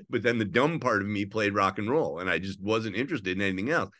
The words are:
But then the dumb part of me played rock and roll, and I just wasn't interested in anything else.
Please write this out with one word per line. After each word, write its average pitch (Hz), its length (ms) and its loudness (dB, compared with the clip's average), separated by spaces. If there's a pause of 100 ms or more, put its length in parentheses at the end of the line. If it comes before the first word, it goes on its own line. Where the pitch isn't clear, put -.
But 113 160 -2
then 120 140 2
the 110 60 2
dumb 127 360 2
part 113 200 2
of 98 60 -2
me 104 200 -2
played 104 280 0
rock 98 240 4
and 107 100 -2
roll, 113 300 0
and 92 100 -4
I 85 120 2
just 98 200 -8
wasn't 110 360 -2
interested 117 400 -2
in 98 60 0
anything 98 280 0
else. 160 300 0